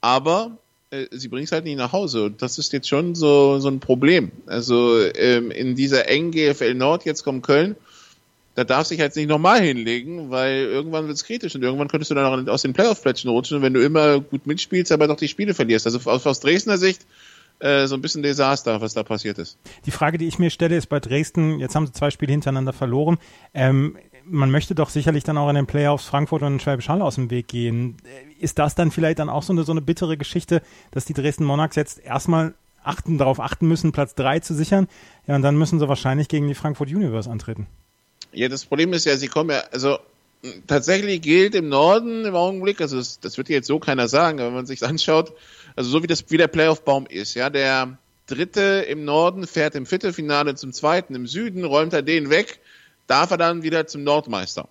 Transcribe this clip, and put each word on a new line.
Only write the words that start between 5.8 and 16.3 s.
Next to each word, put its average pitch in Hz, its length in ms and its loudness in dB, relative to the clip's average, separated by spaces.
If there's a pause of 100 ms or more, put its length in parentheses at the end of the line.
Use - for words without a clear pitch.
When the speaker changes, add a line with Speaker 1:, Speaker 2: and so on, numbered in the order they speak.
Speaker 1:
engen 160 240 0
G 156 160 2
F 143 140 0
L 123 120 0
Nord, 131 320 0
jetzt 151 180 -6
kommt 131 200 -4
Köln, 165 320 2 (800)
da 123 80 0
darf 131 240 0
sich 165 120 -6
jetzt 147 160 0
nicht 151 120 -2
nochmal 175 340 6
hinlegen, 131 720 -2
weil 131 260 0
irgendwann 147 500 -2
wird's 147 160 -8
kritisch 226 320 -8
und 131 80 -6
irgendwann 135 240 -2
könntest 151 220 -4
du 147 60 0
dann 131 320 0
auch 101 40 -2
aus 131 100 0
den 131 120 -2
Playoff-Plätzen 185 560 0
rutschen, 127 320 0
wenn 131 120 2
du 123 100 6
immer 151 380 4
gut 143 260 -8
mitspielst, 170 440 -2
aber 151 160 4
doch 147 100 0
die 151 100 -4
Spiele 202 260 -4
verlierst. 113 320 2
Also 117 140 -2 (100)
aus, 123 160 0
aus 135 140 0